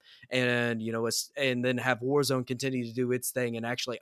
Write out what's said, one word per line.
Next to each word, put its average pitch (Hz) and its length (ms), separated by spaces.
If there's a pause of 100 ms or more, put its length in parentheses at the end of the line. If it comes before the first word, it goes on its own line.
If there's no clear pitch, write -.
(320)
and, 120 520
you 113 100
know, 113 140
a - 20
s-, - 280
and 127 280
then 127 140
have 123 220
Warzone 131 460
continue 131 380
to 117 80
do 123 200
its 123 180
thing 120 260
and 117 80
actually 120 380